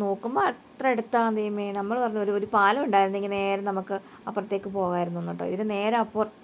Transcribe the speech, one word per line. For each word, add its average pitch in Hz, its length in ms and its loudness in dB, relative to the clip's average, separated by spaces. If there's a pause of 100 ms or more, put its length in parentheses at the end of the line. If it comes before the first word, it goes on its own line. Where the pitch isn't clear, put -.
നോക്കുമ്പോൾ 233 480 0
അത്ര - 420 -8
അടുത്താണ് 226 460 2
ദൈവമേ. 208 260 -2 (140)
നമ്മൾ 202 240 -2
പറഞ്ഞു 214 220 0
ഒരു, 202 140 2
ഒരു 208 160 -2
പാലം 208 320 6
ഉണ്ടായിരുന്നെങ്കിൽ 196 520 2
നേരെ 196 220 0 (100)
നമുക്ക് 190 240 -4 (340)
അപ്പുറത്തേക്ക് 202 480 -4
പോകാമായിരുന്നു 175 500 0
കേട്ടോ. 170 240 -6
ഇതിന് 202 240 -2
നേരെ 214 280 0
അപ്പുറ-, 214 300 -4 (100)